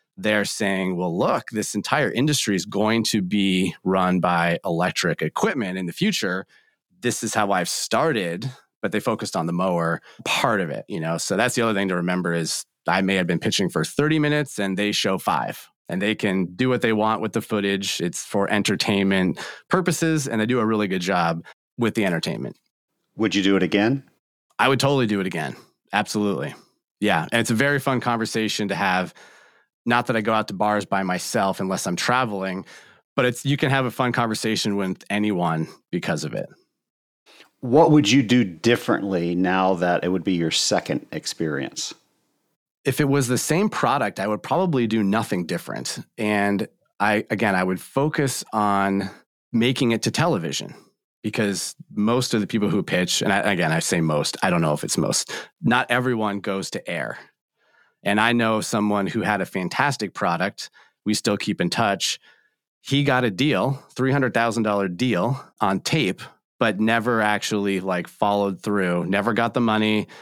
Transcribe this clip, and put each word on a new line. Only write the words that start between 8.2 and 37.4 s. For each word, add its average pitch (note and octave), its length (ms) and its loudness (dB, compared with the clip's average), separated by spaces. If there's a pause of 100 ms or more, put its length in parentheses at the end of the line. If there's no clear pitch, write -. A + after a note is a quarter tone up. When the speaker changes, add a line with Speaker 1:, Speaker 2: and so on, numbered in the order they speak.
Speaker 1:
But F#2+ 120 -4
they G#2+ 80 -2
focused G#2+ 360 -4
on E2 100 0
the E2+ 60 -2
mower F2 480 0 (240)
part A2 360 0
of E2 100 -4
it, A1 180 -8
you F2+ 120 -6
know? E2 180 -2
So F#2+ 180 -2
that's A2+ 200 0
the A#2 60 2
other A2+ 120 2
thing G2 140 0
to F#2 80 0
remember F2 360 0
is E2 320 -2 (220)
I F#2 160 2
may G2 140 2
have F2+ 100 0
been E2+ 120 0
pitching G2 300 0
for D#2+ 160 -2
thirty D3+ 340 0
minutes D3 400 -2
and G2 180 -2
they G#2 140 0
show F#2+ 280 0
five, A#1+ 500 -4 (200)
and F#2 140 -4
they G#2+ 140 0
can F#2+ 300 0
do F#2 220 -2
what B2 120 0
they A2+ 120 2
want G#2+ 280 0
with G#2+ 120 -4
the A2 100 -2
footage. G2 580 -2
It's - 240 -4
for G2 260 0
entertainment G2 880 2 (300)
purposes, E3 580 0
and A2+ 140 -2
they G#2+ 60 0
do B2 120 2
a G#2+ 80 2
really G#2+ 220 0
good F#2 140 -2
job E2+ 420 0 (320)
with A#2 180 0
the G#2+ 100 2
entertainment. D#2+ 520 -2 (580)
Speaker 2:
Would G#2 220 0
you G2+ 60 2
do G2 140 6
it F#2 60 2
again? G#2 400 2 (560)
Speaker 1:
I B2+ 100 2
would C3+ 120 2
totally C#3 260 2
do G2+ 140 0
it F#2 80 -2
again. D#2 260 -6 (380)
Absolutely. G2 640 -2 (460)
Yeah. F2+ 300 2
And A#2 100 2
it's A2+ 120 0
a - 20 2
very C#3 240 2
fun B2+ 220 0
conversation A2 640 -2
to F#2+ 80 -4
have. F#2 400 0 (720)
Not A#2+ 220 2
that A#2 80 0
I A2 40 0
go A2 140 0
out G#2+ 140 0
to G2+ 60 -8
bars G#2 300 0
by F#2+ 180 -2
myself F#2+ 580 -2
unless F#2+ 260 -4
I'm F2+ 100 -2
traveling, G2 680 -2 (500)
but C3 80 2
it's, B2 220 -2
you C#3 100 2
can C#3 140 0
have C3+ 160 2
a A2+ 40 -4
fun B2 220 0
conversation A2 640 0
with F#2+ 320 -2
anyone F2 580 0 (240)
because D#2+ 340 -4
of D2 100 -8
it. G1+ 120 -6 (1120)